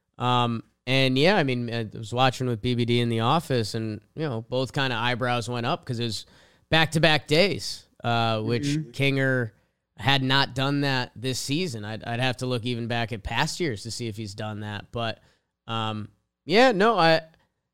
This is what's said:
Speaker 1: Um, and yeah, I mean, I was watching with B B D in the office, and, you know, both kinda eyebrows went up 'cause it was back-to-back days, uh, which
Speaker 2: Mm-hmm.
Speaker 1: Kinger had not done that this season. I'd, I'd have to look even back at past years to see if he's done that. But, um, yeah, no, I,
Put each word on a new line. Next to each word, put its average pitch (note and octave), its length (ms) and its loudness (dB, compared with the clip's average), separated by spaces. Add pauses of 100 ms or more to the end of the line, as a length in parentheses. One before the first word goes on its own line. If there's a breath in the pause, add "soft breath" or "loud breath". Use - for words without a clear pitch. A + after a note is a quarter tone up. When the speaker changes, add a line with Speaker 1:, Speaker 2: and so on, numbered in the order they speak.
(180)
Speaker 1:
Um, A#2+ 460 2 (240)
and C3 280 4
yeah, E3+ 200 6
I E3 80 4
mean, B2 280 -2
I A#2 240 -4
was A2 160 -12
watching B2+ 360 2
with A#2 120 -2
B B2 140 -2
B A#2+ 100 0
D A#2+ 160 2
in A#2+ 80 0
the A2+ 120 0
office, B2 540 0
and, A2 260 -6 (160)
you D3+ 120 -4
know, A2+ 140 -6
both B2+ 300 -4
kinda C3 240 -2
eyebrows A#2+ 520 -2
went A#2+ 180 -4
up F3 180 -4
'cause A#2 160 -6
it A#2+ 40 -2
was A2+ 220 -6 (420 soft breath)
back-to-back D#3 600 4
days, D#3+ 580 0 (160)
uh, A2+ 380 0
which A#2 260 -2
Speaker 2:
Mm-hmm. D3 240 -2
Speaker 1:
Kinger C3+ 600 2 (480)
had C3+ 240 2
not C3+ 320 2
done C#3+ 280 0
that C3+ 340 -2
this B2+ 220 -6
season. C#3 460 -4
I'd, G#2+ 200 -10
I'd A#2 160 -4
have B2+ 180 -2
to C3 80 -6
look B2 200 -4
even A#2+ 200 -4
back A#2 260 -4
at G#2+ 100 -8
past C3+ 380 -2
years C3+ 240 -4
to A2+ 60 -10
see A#2 180 -6
if G#2 80 -8
he's G#2 180 -10
done G#2+ 260 -8
that. G#2 320 -10
But, A2+ 280 -6 (460)
um, A2 420 -4 (360)
yeah, A#3 280 6
no, G#3 260 2
I, E3 240 4 (520)